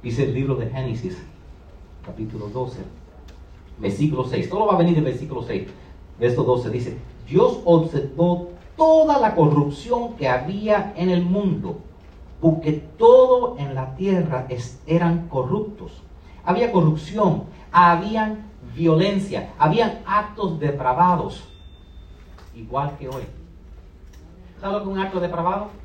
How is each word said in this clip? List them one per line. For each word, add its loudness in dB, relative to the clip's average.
Dice -2
el -2
libro -2
de -6
Génesis, -8
capítulo -10
doce, -8
versículo -2
seis. -4
Todo 0
va 2
a 2
venir 4
del 2
versículo -6
seis. -8
Verso 2
doce 0
dice, -6
"Dios 2
observó 2
toda 6
la 2
corrupción 0
que -4
había 0
en 0
el 2
mundo, -2
porque 2
todo 6
en -6
la -8
tierra 0
es-, -10
eran 0
corruptos." -6
Había 2
corrupción, 2
había 4
violencia, 0
habían 2
actos -2
depravados, 0
igual -6
que -12
hoy. -10
¿Sabes -4
lo -6
que -6
es -6
un -2
acto -4
depravado? -4